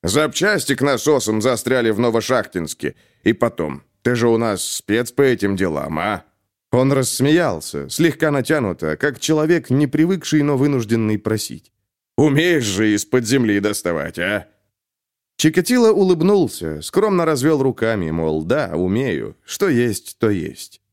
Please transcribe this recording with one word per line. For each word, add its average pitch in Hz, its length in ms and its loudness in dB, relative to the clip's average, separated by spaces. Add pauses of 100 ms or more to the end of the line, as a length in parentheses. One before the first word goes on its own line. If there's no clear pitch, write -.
Запчасти 147 720 0
к - 60 -4
насосам 127 600 0
застряли 120 500 0
в 104 80 -2
Новошахтинске. 110 960 -2 (280)
И 110 100 4
потом, 76 500 -4 (180)
ты 123 140 0
же 117 120 2
у 113 100 4
нас 110 260 -2
спец - 480 -4
по 139 100 -2
этим 101 340 2
делам, 78 440 -4
а?» 98 260 -4 (460)
Он 131 200 2
рассмеялся, 131 1000 0
слегка 156 420 0
натянуто, 113 680 -2
как 143 220 -4
человек, 160 500 0
не 139 180 2
привыкший, 156 540 0
но 143 160 0
вынужденный 113 640 0
просить. 107 520 -6 (460)
«Умеешь 151 480 2
же 104 300 2
из-под 117 300 -2
земли 110 340 2
доставать, 87 600 -4
а?» 95 280 -4 (920)
Чикатило 220 540 4
улыбнулся, 175 920 2
скромно 190 440 0
развел 151 360 2
руками, 113 500 -2
мол, 80 320 -2
да, 107 320 -2
умею, 92 600 -2 (100)
что - 240 -2
есть, 120 500 0
то 110 100 2
есть. 80 520 -6 (120)